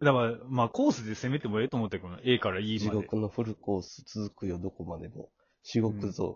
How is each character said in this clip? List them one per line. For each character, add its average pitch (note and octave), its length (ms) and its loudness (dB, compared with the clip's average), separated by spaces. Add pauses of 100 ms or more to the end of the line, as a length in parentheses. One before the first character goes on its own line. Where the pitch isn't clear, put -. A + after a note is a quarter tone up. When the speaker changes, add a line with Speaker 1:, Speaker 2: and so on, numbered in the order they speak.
Speaker 1:
だ D3 120 8
か B2+ 80 6
ら、 A#2 160 2 (100)
ま B2 180 4
あ、 A2+ 40 4
コ C4 200 2
ー - 40 6
ス A2+ 140 -6
で G#2+ 80 -4
攻 B2+ 180 -2
め D3 80 0
て A#2 80 -4
も G#2+ 140 2
え - 20 2
え C3 40 0
と C#3 100 -2
思 A2 80 2
っ - 20 -8
た F#2+ 80 -2
け F2+ 60 -8
ど F2 80 -10
な。 F2 120 -12
A B2 160 4
か G#2 120 0
ら F#2 100 0
E G#2+ 140 0
ま G#2+ 40 0
で。 - 0 -
Speaker 2:
地 G#2 120 0
獄 G#2+ 260 0
の G#2+ 120 0
フ A#2 160 -2
ル A2 100 -4
コ G2+ 240 -2
ー F2+ 40 -2
ス、 - 240 -16
続 G#2 240 -6
く - 160 -8
よ、 F2 120 -2
ど F#2+ 120 -6
こ - 140 -10
ま E2+ 140 -8
で D#2+ 100 -10
も。 - 220 -14 (320)
至 - 180 0
極 G#2 320 0
ぞ。 F#2 140 -2
Speaker 1:
う F2+ 100 -4